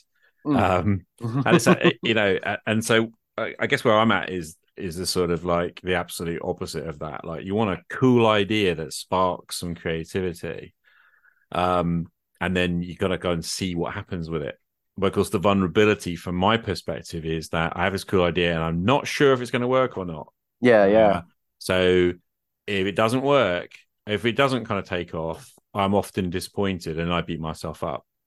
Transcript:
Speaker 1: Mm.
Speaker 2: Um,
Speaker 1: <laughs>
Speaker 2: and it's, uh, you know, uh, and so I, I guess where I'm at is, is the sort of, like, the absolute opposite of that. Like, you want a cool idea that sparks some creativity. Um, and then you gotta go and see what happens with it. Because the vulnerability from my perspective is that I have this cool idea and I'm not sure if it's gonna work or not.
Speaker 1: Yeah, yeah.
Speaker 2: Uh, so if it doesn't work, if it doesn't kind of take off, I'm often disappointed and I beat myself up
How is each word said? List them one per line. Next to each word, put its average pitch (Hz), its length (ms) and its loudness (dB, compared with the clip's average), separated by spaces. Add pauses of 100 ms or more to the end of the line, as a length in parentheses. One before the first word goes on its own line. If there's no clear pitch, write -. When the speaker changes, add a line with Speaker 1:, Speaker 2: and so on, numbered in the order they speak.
(460)
Speaker 1:
Mm. 143 140 0
Speaker 2:
Um, 95 460 0 (140)
Speaker 1:
<laughs> 117 260 -4
Speaker 2:
and 117 100 4
it's, - 120 4
uh, - 220 4 (140)
you 117 100 0
know, 101 300 2
uh, 101 140 -4 (100)
and 110 180 0
so 113 260 2 (260)
I, 110 220 -6
I 113 80 0
guess - 160 0
where 107 140 6
I'm 110 140 6
at 95 180 0
is, 85 280 -8 (200)
is 87 200 -8
the 92 80 -6
sort 87 260 0
of, 85 140 -2
like, 87 380 -2
the 90 120 0
absolute 87 480 -6
opposite 85 420 -6
of 76 140 -10
that. 76 240 -10
Like, 80 220 -10
you 95 100 -4
want 104 240 -2
a - 100 -20
cool 120 380 4
idea 104 480 2
that 76 160 -8
sparks - 640 -4
some 87 160 -6
creativity. 85 1000 -6 (800)
Um, 85 540 0 (340)
and 92 140 -2
then 87 260 0
you 87 160 -8
gotta 92 200 0
go 90 140 -2
and 82 140 -2
see 92 280 -4
what 85 200 -4
happens 87 360 -8
with 78 140 -4
it. - 160 -10 (400)
Because 95 300 0
the 104 100 0
vulnerability 98 800 2
from 90 180 -8
my 101 220 2
perspective 85 680 -6
is 80 240 -6
that 82 280 -2
I 90 80 0
have 95 80 0
this 95 100 -6
cool 92 200 2
idea 85 300 2
and 82 100 -2
I'm 82 200 -2
not 131 240 2
sure 139 240 4
if 127 100 2
it's 120 100 -10
gonna 123 160 -2
work 127 300 0
or 92 80 -6
not. 78 260 -10 (280)
Speaker 1:
Yeah, 113 260 6
yeah. 107 220 6
Speaker 2:
Uh, 87 140 4 (380)
so 90 520 4 (560)
if 98 200 -2
it 98 80 -4
doesn't 113 260 2
work, 120 500 2 (340)
if 104 200 -2
it 117 80 2
doesn't 131 320 0
kind 101 140 -2
of 90 60 -8
take 87 300 -6
off, 80 380 -8 (200)
I'm 101 220 0
often 92 340 -2
disappointed 90 720 -4
and 85 140 -2
I 85 80 0
beat 82 180 -8
myself 80 440 -10
up 73 220 -8 (220)